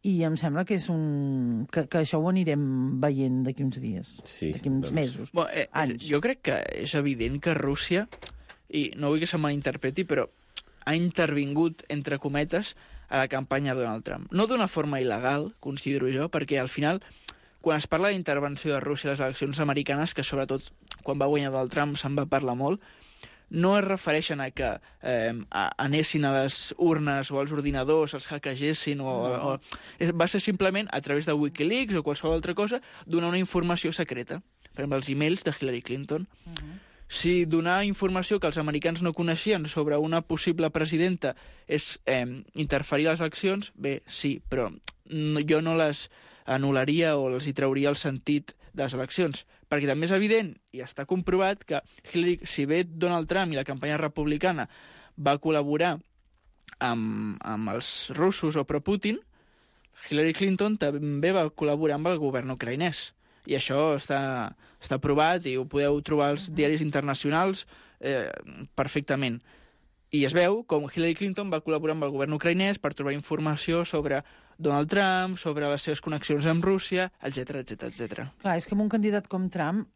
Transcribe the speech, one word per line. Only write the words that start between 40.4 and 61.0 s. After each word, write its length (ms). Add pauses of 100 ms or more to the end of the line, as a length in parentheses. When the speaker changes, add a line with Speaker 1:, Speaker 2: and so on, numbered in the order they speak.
Speaker 3:
presidenta 640 (320)
és, 400
eh, 380 (100)
interferir 540
a 100
les 20
eleccions, 560
bé, 300
sí, 420
però 220 (360)
no, 360
jo 220
no 100
les 380 (340)
anul·laria 720
o 160
els 140
hi 60
trauria 360
el 80
sentit 560 (200)
de 100
les 100
eleccions, 540 (200)
perquè 220
també 160
és 80
evident 380 (200)
i 100
està 260
comprovat 580
que 160 (320)
Hillary, 320
si 200
bé 200
Donald 420
Trump 260
i 40
la 80
campanya 320
republicana 680 (500)
va 240
col·laborar 540 (840)
amb, 600
amb 320
els 420
russos 400
o 100
pro-Putin, 540 (880)
Hillary 240
Clinton 440
també 580